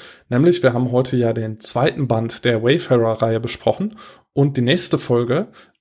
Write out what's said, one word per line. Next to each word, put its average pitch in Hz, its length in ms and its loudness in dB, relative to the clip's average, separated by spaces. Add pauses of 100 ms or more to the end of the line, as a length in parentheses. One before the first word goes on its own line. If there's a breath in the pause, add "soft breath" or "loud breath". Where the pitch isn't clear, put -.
(300 loud breath)
Nämlich, 165 320 4
wir 127 120 4
haben 123 180 0
heute 127 260 0
ja 120 160 2
den 110 260 -6
zweiten 139 480 -2
Band 113 380 -2
der 117 180 -2
Wayfarer-Reihe 113 760 0
besprochen. - 580 -4 (360 loud breath)
Und 143 240 2
die 127 40 0
nächste 147 380 0
Folge, 127 480 -2 (340 loud breath)